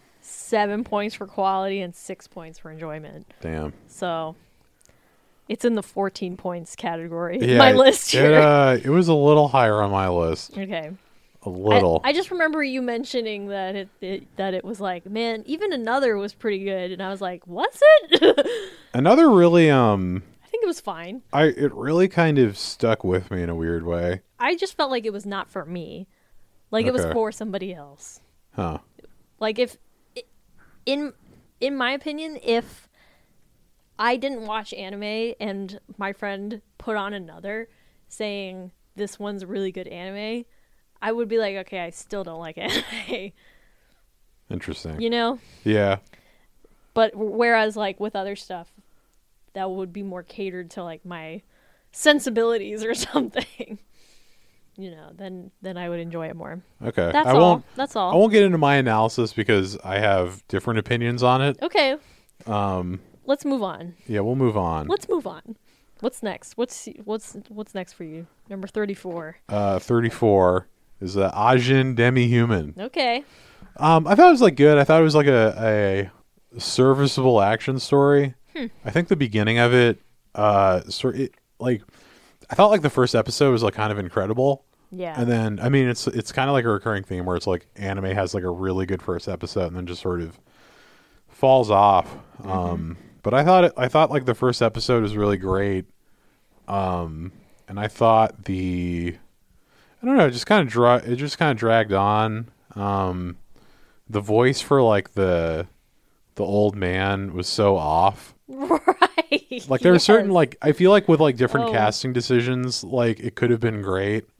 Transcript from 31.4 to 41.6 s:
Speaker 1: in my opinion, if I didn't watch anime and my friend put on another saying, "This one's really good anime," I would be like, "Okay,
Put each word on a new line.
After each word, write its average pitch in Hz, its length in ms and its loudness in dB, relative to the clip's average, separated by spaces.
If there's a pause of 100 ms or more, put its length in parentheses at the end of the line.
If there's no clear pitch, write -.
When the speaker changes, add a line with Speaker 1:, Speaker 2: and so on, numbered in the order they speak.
Speaker 1:
in 277 160 -4
my 254 160 -4
opinion, 302 520 -10
if 233 440 -4 (1120)
I 240 180 -2
didn't 254 300 -8
watch 214 280 -10
anime 208 640 -8
and 196 400 -10 (180)
my 196 160 -8
friend 202 480 -12 (160)
put 220 200 -8
on 202 160 -8
another 196 540 -14 (420)
saying, 190 600 -10 (240)
"This 202 240 -10
one's 202 240 -10
really 190 280 -6
good 185 160 -14
anime," 208 580 -12 (560)
I 208 100 -4
would 233 160 -4
be 226 100 -2
like, 202 200 -2
"Okay, 190 220 -10